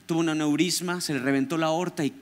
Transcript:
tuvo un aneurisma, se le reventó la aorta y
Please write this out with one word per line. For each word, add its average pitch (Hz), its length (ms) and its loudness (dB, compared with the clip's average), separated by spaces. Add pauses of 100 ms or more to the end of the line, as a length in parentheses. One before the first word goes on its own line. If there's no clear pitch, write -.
tuvo 165 160 2
un 165 80 2
aneurisma, 160 720 0
se 156 140 -4
le 131 60 -2
reventó 135 360 0
la 160 100 0
aorta 170 380 -2
y 131 180 0